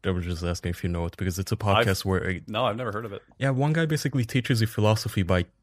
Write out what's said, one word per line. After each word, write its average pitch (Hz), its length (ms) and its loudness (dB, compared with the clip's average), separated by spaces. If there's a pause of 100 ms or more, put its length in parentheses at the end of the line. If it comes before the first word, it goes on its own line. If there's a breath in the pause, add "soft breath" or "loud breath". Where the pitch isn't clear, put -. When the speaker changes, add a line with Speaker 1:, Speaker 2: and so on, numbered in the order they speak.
Speaker 1:
I - 20 0
was 90 140 -2
just 87 180 -4
asking 87 280 -2
if - 120 -6
you 90 60 -2
know 85 160 -2
it, 85 120 -8
because 92 220 -2
it's - 120 -4
a 110 100 0
Speaker 2:
I've 107 240 4
Speaker 1:
podcast 95 180 2
where 95 260 0
a 90 180 -4
Speaker 2:
No, 110 180 -2
I've 107 100 0
never 120 160 -6
heard 107 140 -6
of 101 80 -10
it. - 80 -12 (160)
Speaker 1:
Yeah, 135 140 0
one 139 220 2
guy 165 120 2
basically 143 400 0
teaches 123 340 0
you 110 80 2
philosophy 107 560 2
by 90 220 2 (180)